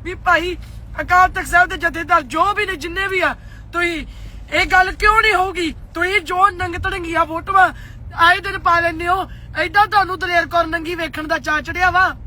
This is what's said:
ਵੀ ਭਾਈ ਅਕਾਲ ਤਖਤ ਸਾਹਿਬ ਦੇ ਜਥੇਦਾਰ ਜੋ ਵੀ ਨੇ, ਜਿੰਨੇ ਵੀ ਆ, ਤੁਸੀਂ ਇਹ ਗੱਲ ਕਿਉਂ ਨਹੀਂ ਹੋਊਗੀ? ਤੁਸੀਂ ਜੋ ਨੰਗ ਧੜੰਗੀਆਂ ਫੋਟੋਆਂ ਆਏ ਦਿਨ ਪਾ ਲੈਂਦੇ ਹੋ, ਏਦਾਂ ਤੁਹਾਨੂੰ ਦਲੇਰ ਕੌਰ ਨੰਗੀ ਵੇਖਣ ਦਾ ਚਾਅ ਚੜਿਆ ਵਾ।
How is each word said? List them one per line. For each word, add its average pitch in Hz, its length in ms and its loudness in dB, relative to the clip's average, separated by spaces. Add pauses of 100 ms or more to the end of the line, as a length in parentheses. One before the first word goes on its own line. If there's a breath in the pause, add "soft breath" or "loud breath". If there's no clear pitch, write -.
ਵੀ 359 120 -8
ਭਾਈ 349 420 0 (440 loud breath)
ਅਕਾਲ 359 280 4
ਤਖਤ 359 180 -6
ਸਾਹਿਬ 339 220 4
ਦੇ 381 80 -4
ਜਥੇਦਾਰ 330 440 0
ਜੋ 320 320 0
ਵੀ 403 120 0
ਨੇ, 370 100 -4
ਜਿੰਨੇ 349 320 -4
ਵੀ 381 140 0
ਆ, - 140 0 (380 loud breath)
ਤੁਸੀਂ 339 340 -2 (460 loud breath)
ਇਹ 349 120 2
ਗੱਲ 370 260 4
ਕਿਉਂ 427 300 4
ਨਹੀਂ 427 120 4
ਹੋਊਗੀ? 359 380 0
ਤੁਸੀਂ 359 500 -2
ਜੋ 370 280 2
ਨੰਗ 359 260 -6
ਧੜੰਗੀਆਂ 330 500 -2
ਫੋਟੋਆਂ 339 480 2 (420 loud breath)
ਆਏ 349 240 6
ਦਿਨ 381 200 -6
ਪਾ 339 200 2
ਲੈਂਦੇ 339 280 -2
ਹੋ, 370 240 -2 (280 loud breath)
ਏਦਾਂ 359 280 2
ਤੁਹਾਨੂੰ 381 320 2
ਦਲੇਰ 349 280 0
ਕੌਰ 339 200 0
ਨੰਗੀ 330 280 -4
ਵੇਖਣ 311 320 -6
ਦਾ 320 100 0
ਚਾਅ 302 240 -2
ਚੜਿਆ 349 300 0
ਵਾ। 359 240 2 (120)